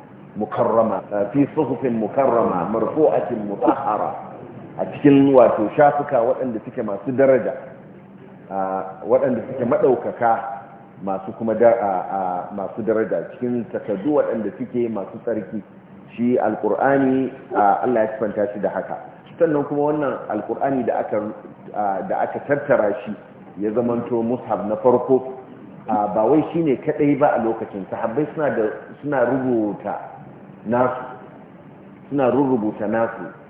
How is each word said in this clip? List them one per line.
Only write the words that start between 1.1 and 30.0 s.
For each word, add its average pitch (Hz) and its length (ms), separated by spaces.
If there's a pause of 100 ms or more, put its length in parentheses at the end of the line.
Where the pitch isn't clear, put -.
fi 143 220
suhufin 131 440
mukarrama, 101 720
marfu'atin 113 760
mutahhara, 104 680 (640)
a 92 100
cikin, 139 480
wato, 110 400
shafuka 143 480
waɗanda 120 400
suke 123 200
masu 104 300
daraja, 127 420 (920)
a, 95 560
waɗanda 127 460
suke 120 180
maɗaukaka, 120 680 (720)
masu 95 300
kuma 113 200
da-, 113 240
a, 104 120 (200)
a, 95 100 (340)
masu 98 280
daraja, 104 500
cikin 123 340
takardu 104 480
waɗanda 113 440
suke 120 320
masu 107 300
tsarki. 107 420 (540)
Shi 120 220
Alƙur'ani, 131 920 (220)
a, 185 320
Allah 120 180
ya 110 160
sifanta 101 360
shi 107 60
da 95 100
haka. 90 280 (380)
Sannan 151 300
kuma 147 280
wannan 139 240 (120)
Alƙur'ani 120 560
da 113 140
aka, 107 220 (520)
a, 98 300
da - 180
aka 123 180
tattara 143 600
shi 107 120 (420)
ya 104 140
zamanto 117 540
mushaf 113 420
na 107 120
farko, 123 560 (540)
a, 107 200
ba 104 180
wai 147 240
shi 165 140
ne 139 140
kaɗai 147 420
ba 143 160
a 123 60
lokacin. 107 480
Sahabbai 117 440
suna 151 160
da, 113 140 (380)
suna 135 240
rubuta 117 680 (720)